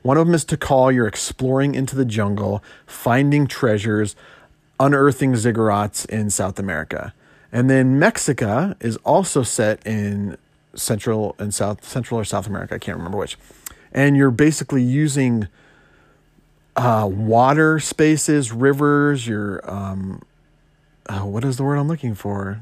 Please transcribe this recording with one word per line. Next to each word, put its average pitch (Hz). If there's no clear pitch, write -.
One 135
of 165
them 170
is 156
Tikal. 135
You're 123
exploring 131
into 131
the 135
jungle, 101
finding 143
treasures, 107
unearthing 139
ziggurats 107
in 107
South 98
America. 87
And 123
then 131
Mexica 151
is 113
also 156
set 107
in 101
Central 110
and 104
South, 101
Central 120
or 101
South 101
America, 90
I -
can't 90
remember 87
which. -
And 143
you're 139
basically 143
using, 127
uh, 110
water 127
spaces, 151
rivers, 143
your, 104
um, 95
uh, 98
what 101
is 127
the 135
word 143
I'm 143
looking 131
for? 101